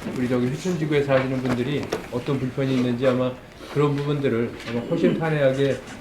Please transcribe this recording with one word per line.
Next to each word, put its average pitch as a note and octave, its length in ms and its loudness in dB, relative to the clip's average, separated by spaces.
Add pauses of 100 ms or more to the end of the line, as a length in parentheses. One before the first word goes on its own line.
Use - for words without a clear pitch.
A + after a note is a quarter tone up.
(180)
우리 B2+ 100 0
저기 B2 200 2
회천지구에 D3+ 560 0
사시는 C3 380 2
분들이 B2+ 400 -2 (300)
어떤 B2+ 280 -2
불편이 C3 360 -2
있는지 B2 320 0
아마 B2+ 240 2 (420)
그런 C#3+ 220 2
부분들을 C#3 560 0 (180)
아마 A#2+ 120 -4
호심탄회하게 C#3 960 2 (240)